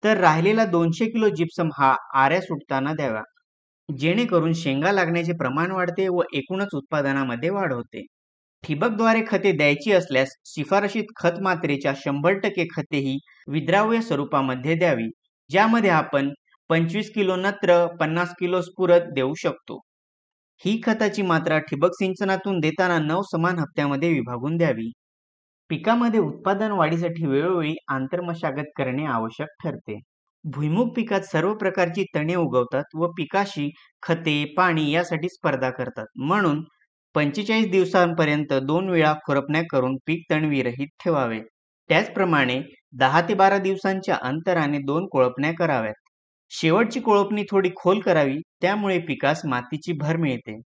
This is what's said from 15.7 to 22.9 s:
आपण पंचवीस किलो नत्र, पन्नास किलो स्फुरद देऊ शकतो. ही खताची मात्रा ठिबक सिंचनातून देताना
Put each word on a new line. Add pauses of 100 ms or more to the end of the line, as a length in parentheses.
आपण (360)
पंचवीस
किलो
नत्र,
पन्नास
किलो
स्फुरद (120)
देऊ
शकतो. (840)
ही
खताची
मात्रा
ठिबक
सिंचनातून
देताना